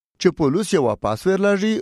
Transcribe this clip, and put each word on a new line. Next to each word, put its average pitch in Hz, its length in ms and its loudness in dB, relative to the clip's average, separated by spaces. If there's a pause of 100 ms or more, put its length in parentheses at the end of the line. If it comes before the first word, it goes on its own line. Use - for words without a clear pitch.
(220)
چې 170 160 2
پولس 165 360 0
یې 170 120 2
واپس 107 420 -2
ورلېږي، 196 540 0